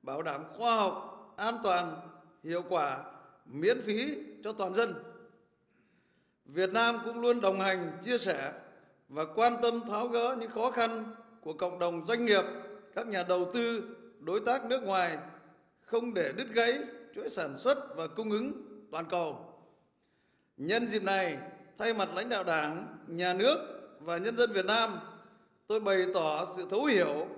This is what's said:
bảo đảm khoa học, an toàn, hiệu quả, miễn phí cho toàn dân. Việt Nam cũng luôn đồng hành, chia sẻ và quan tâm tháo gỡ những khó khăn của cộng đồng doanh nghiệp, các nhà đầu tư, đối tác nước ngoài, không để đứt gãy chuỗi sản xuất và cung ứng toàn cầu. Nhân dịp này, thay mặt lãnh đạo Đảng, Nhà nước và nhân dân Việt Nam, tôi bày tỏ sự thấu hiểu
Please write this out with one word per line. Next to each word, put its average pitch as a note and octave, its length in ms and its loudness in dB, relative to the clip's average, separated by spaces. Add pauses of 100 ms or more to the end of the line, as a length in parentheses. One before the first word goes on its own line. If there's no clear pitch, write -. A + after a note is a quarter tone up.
bảo C3+ 200 -6
đảm D#3 220 -4 (140)
khoa A#3 180 4
học, - 600 -2
an A3+ 260 0
toàn, F3 320 2 (480)
hiệu E3+ 260 -2
quả, C#3+ 340 0 (420)
miễn F#3 360 2
phí A3+ 360 -2 (260)
cho G#3+ 100 -6
toàn F#3+ 200 -2
dân. G#3 200 2 (1500)
Việt F#3 280 0
Nam A#3 320 4
cũng A#3 160 -4
luôn A#3+ 200 4
đồng F#3+ 180 2
hành, F#3+ 320 0 (120)
chia A#3+ 140 0
sẻ D3+ 360 -2 (560)
và D3+ 160 -2
quan A#3 360 4
tâm A#3 180 2
tháo A3 280 -2
gỡ A#3+ 320 2
những A3+ 120 -8
khó A#3+ 200 0
khăn A3+ 440 -2 (260)
của D#3 120 -4
cộng F3+ 260 -2
đồng E3+ 280 0
doanh A#3+ 180 2
nghiệp, G3+ 180 6 (520)
các A#3 120 -4
nhà F#3+ 160 -2
đầu F3+ 300 2
tư, A#3 420 0 (240)
đối E3+ 200 -2
tác A#3+ 260 0
nước A#3+ 180 -2
ngoài, F3+ 340 0 (640)
không A#3 320 -2
để D#3 180 0
đứt A#3+ 220 -6
gãy A#3 260 4 (360)
chuỗi - 140 -6
sản D3 280 -6
xuất C4+ 380 0
và D#3+ 120 -4
cung G#3+ 240 -4
ứng B3 340 -2 (260)
toàn E3 140 -6
cầu. D#3+ 500 -4 (1000)
Nhân G#3+ 320 0
dịp G#3 140 0
này, F#3+ 340 0 (400)
thay A3+ 160 0
mặt G3 220 0
lãnh A3 140 -2
đạo G3+ 140 0
Đảng, D#3+ 540 -2 (100)
Nhà F3+ 260 0
nước A3+ 240 4 (420)
và E3+ 180 -4
nhân A3+ 200 -2
dân A#3+ 140 6
Việt F#3+ 140 0
Nam, G#3+ 340 2 (680)
tôi G#3+ 120 2
bày G3 340 4
tỏ D#3+ 320 2 (100)
sự F3+ 140 -8
thấu A3 160 2
hiểu E3+ 420 4 (100)